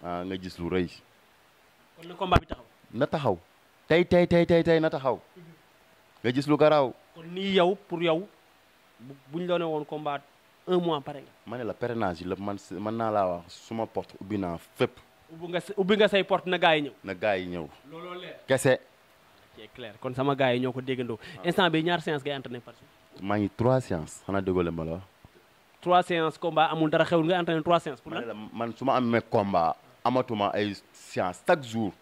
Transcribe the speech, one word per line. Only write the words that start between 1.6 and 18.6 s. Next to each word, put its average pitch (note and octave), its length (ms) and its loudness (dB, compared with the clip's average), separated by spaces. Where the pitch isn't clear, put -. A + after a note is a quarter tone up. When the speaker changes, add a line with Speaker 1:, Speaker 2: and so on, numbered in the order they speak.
Speaker 2:
Kon E3 140 -20
na F3+ 60 -16
combat F3+ 240 4
bi - 60 -10
taxaw. - 200 -14
Speaker 1:
Na B2 140 0
taxaw. C3 300 -2
Tey, E3+ 180 4
tey, F3 220 4
tey, E3+ 180 4
tey, E3+ 180 4
tey E3 160 4
na D#3+ 100 2
taxaw. C3+ 300 -2
Nga A#2 100 2
gis C3+ 140 -2
lu D3 100 4
garaaw. D3 360 6
Speaker 2:
Kon E3 80 -20
nii G3 220 -4
yow, F#3 200 4
pour E3 160 -6
yow, E3+ 240 0
bu, C#3 140 -18
buñ F3 160 -6
la F3 120 0
ne E3+ 40 -2
woon D#3 220 -4
combat D3 360 -6
un F3+ 100 2
mois E3+ 240 0
pare C#3 220 -12
nga. - 80 -20
Speaker 1:
Ma A2 100 -8
ne B2+ 60 -6
la, G2+ 100 -4
parrainage A2 480 -2
yi F2 60 -8
la F#2 100 -2
man G2+ 200 -6
s-, - 140 -16
mën G#2 200 -6
naa A2+ 200 -2
laa G2+ 160 2
wax F2 160 -4
suma A2+ 200 -6
porte - 340 -10
ubbi G2 160 -6
naa F2 200 -4
fépp. - 220 -2
Speaker 2:
Ubbi E3 180 -14
nga F3 80 -2
sa, G3 180 -12
ubbi G3 200 2
nga G#3 100 6
say F#3+ 160 2
porte F3+ 240 -2
na F3+ 100 0
gars E3+ 180 4
yi D3+ 80 2
ñëw. B2 100 -8
Speaker 1:
Na F#2+ 120 -6
gars G2 240 0
yi F#2 80 -6
ñëw. F2 180 -6
Speaker 2:
Looloo E3+ 220 -14
leer. F3+ 220 -14
Speaker 1:
Kese. C3 320 2